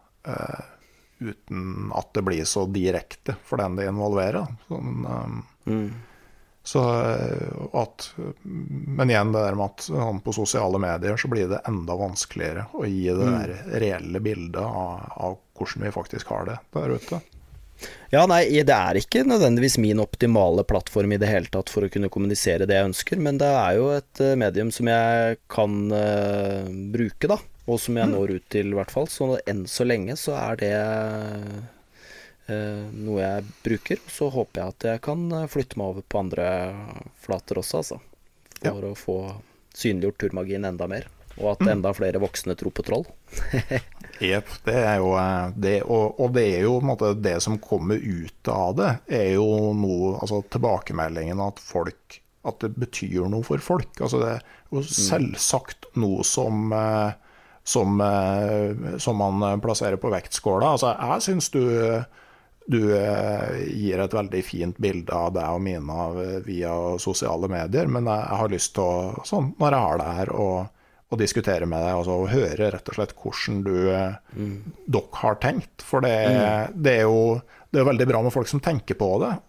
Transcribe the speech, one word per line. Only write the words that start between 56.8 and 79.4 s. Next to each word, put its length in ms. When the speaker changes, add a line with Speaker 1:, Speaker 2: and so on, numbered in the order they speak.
Speaker 1:
som, 380
eh, 960
som 180
man, 280
eh, 180
plasserer 360
på 140
vektskåla. 640
Altså 240
jeg 220
synes 300
du, 540
du, 300
eh, 720
gir 320
et 100
veldig 320
fint 380
bilde 320
av 200
deg 140
og 140
Mina, 480
eh, 220
via 580
sosiale 480
medier, 400
men 180
jeg, 220
jeg 100
har 120
lyst 240
til 100
å, 320
sånn, 320
når 140
jeg 80
har 180
det 200
her, 100
å, 420
å 60
diskutere 500
med 140
deg, 140
altså 280
å 60
høre 420
rett 180
og 40
slett 220
hvordan 480
du, 260
eh, 260
Speaker 2:
Mm. 220
Speaker 1:
dere 260
har 240
tenkt, 440
for 200
det, 100
Speaker 2:
Mm. 540
Speaker 1:
det 160
er 20
jo, 400
det 100
er 100
veldig 160
bra 140
med 100
folk 160
som 120
tenker 360
på 240
det, 300